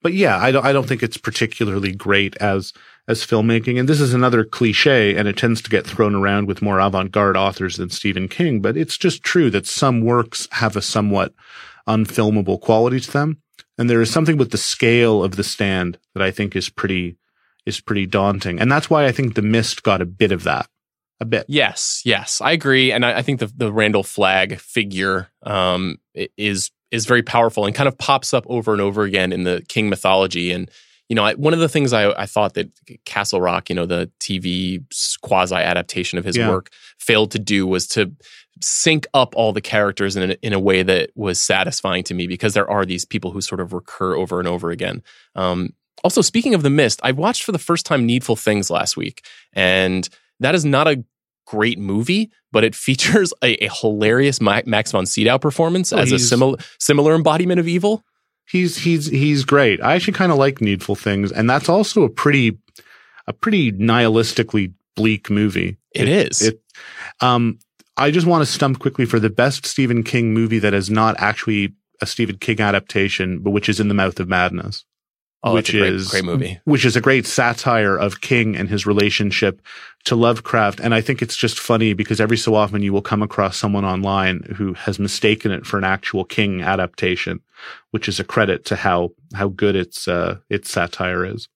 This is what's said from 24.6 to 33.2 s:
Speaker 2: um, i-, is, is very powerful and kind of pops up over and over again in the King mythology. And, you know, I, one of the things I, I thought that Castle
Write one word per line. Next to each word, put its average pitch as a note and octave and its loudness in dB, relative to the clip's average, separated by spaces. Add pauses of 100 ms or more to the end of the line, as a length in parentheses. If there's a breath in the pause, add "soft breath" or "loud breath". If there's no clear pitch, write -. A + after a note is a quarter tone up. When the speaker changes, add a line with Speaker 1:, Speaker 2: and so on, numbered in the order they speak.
Speaker 2:
um, F#2 -2 (180)
i-, F2+ -8
is, G2+ -4 (180)
is A2+ -4
very B2 2
powerful A2+ 0
and G#2 -2
kind C#3 2
of C3 -2
pops - 0
up A#2+ 0
over A2 -2
and G2+ 0
over G2+ 0
again F#2+ 0
in F2+ -2
the F2+ -2
King G#2+ -2
mythology. F#2 0
And, F#2 -6 (380 soft breath)
you A#2 -2
know, G#2 2
I, G#2+ 0
one D3+ 0
of E3 0
the E3 2
things C#3 0
I, G#2 4
I G2+ -4
thought G#2 -2
that - -6 (360)
Castle G2+ -2